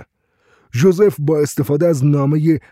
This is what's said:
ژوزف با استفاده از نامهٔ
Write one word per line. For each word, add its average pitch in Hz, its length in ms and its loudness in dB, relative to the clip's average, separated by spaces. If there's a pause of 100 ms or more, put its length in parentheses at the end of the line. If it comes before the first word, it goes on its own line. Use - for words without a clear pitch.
(720)
ژوزف 180 460 2
با 151 200 -2
استفاده 147 480 -2
از 143 180 0
نامهٔ 147 540 0 (120)